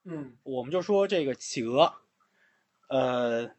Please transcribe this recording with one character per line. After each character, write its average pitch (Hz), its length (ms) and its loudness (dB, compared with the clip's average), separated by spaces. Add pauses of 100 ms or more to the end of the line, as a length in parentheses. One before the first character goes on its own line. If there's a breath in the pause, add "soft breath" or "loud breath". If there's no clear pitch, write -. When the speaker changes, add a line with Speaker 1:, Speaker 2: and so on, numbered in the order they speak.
Speaker 1:
嗯。 147 380 -12
Speaker 2:
我 127 200 -6
们 131 80 -8
就 180 100 0
说 196 280 2
这 175 160 0
个 127 100 -2
企 - 280 -8
鹅， 127 320 4 (920)
呃， 123 720 0